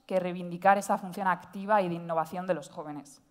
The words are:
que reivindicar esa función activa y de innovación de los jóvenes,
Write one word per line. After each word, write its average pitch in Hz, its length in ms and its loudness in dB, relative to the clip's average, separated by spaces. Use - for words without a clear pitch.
que 185 120 2
reivindicar 180 600 2
esa 196 180 0
función 190 300 -4
activa 196 560 0
y 175 60 0
de 170 60 -2
innovación 170 520 -4
de 180 80 2
los 147 140 -10
jóvenes, 151 600 -14